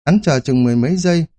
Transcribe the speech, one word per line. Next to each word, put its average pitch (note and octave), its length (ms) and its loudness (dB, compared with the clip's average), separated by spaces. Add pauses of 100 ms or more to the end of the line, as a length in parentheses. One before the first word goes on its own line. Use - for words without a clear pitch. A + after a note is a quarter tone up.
Hắn G3+ 160 2
chờ C3+ 180 0
chừng B2+ 240 0
mười A#2+ 120 0
mấy C3 220 0
giây F3 280 0 (140)